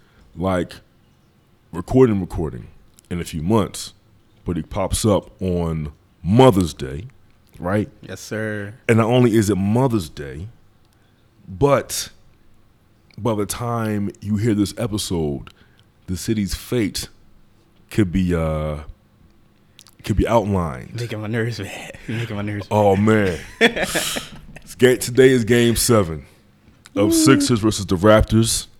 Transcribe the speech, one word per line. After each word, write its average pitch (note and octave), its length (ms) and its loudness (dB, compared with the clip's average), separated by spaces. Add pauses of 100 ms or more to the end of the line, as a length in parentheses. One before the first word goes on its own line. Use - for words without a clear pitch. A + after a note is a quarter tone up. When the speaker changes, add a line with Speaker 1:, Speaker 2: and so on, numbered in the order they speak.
(360)
Speaker 1:
like, F2+ 380 -2 (960)
recording, A#2+ 480 2
recording B1 480 -8 (420)
in F2 100 -6
a E2 40 -8
few D#2 180 -8
months, F#2+ 500 -2 (540)
but F2 100 -4
he D#2+ 60 -4
pops - 420 -4
up G2 260 2 (120)
on E2 500 -2 (300)
Mother's F#2+ 500 6
Day, C#2 320 -12 (540)
right? G2 320 -4 (100)
Speaker 2:
Yes, F#2+ 200 -16
sir. G#2+ 520 -8 (160)
Speaker 1:
And A#2 100 4
not A2+ 100 2
only B2 280 4
is G#2+ 140 4
it G2 60 0
Mother's G#2+ 520 0
Day, C#2+ 400 -14 (1000)
but A#2+ 640 -2 (1080)
by G#2+ 160 -2
the G#2 120 -2
time A2 640 -4 (100)
you G#2 160 -4
hear G#2+ 180 0
this G2+ 240 0
episode, F2 720 -4 (560)
the F#2 100 -6
city's G#2 380 -4
fate - 540 -4 (840)
could G2+ 220 0
be, F2+ 220 0
uh, D#2 440 -4 (1300)
could G#2 120 -4
be G2 100 2
outlined. F#2+ 680 -2
Speaker 2:
Making A2+ 260 -10
my G#2 80 -10
nerves A2+ 300 -4
bad. - 440 -14
<laughs> - 60 -20
You're A2+ 100 -6
making A2+ 180 -6
my G2+ 60 -6
nerves G#2 280 -8
Speaker 1:
Oh, G2+ 260 4
Speaker 2:
bad. G#2 80 2
Speaker 1:
man. G2+ 360 2 (200)
Speaker 2:
<laughs> A3 280 0 (760)
Speaker 1:
It's - 120 -20
ga-, B2 200 6
today B2+ 340 4
is B2 140 2
game A#2 320 4
seven E2+ 480 2 (680)
of G2+ 140 2
Speaker 2:
Ooh. E4 40 2
Speaker 1:
Sixers C#4+ 480 4
versus G2+ 240 0
the F#2 120 0
Raptors. G#2+ 720 4 (120)